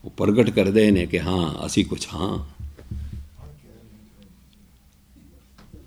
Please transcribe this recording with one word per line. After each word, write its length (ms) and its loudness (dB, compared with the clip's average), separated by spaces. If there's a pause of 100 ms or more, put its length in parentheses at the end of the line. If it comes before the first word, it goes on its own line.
ਉਹ 60 -14
ਪ੍ਰਗਟ 380 4
ਕਰਦੇ 420 4
ਨੇ 140 2
ਕਿ 160 -2
ਹਾਂ, 440 -2
ਅਸੀਂ 200 0
ਕੁਛ 300 -8
ਹਾਂ। 220 -4 (3500)